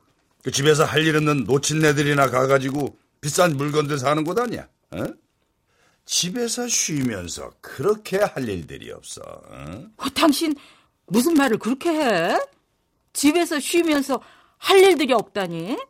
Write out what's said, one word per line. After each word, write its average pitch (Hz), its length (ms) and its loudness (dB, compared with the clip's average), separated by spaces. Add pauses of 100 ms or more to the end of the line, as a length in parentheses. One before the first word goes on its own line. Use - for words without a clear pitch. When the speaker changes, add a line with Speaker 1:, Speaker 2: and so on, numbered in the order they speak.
(440)
Speaker 1:
그 127 80 -6
집에서 143 320 2
할 151 220 0
일 156 100 2
없는 147 280 2
노친네들이나 143 880 2
가가지고 135 640 0 (240)
비싼 160 340 2
물건들 147 440 -2
사는 151 240 0
곳 175 160 -2
아니야? 226 280 -6 (240)
어? 92 120 -8 (1000)
집에서 233 640 -4
쉬면서 98 840 -4 (100)
그렇게 202 560 -4
할 185 320 -2
일들이 67 420 -8
없어. - 320 -16
어? 50 600 -16 (120)
Speaker 2:
어, - 160 -8
당신 311 400 2 (540)
무슨 247 280 2
말을 262 220 2
그렇게 269 320 -4
해? 247 500 0 (760)
집에서 320 460 2
쉬면서 285 600 0 (360)
할 392 220 6
일들이 311 340 6
없다니? 190 640 -4 (120)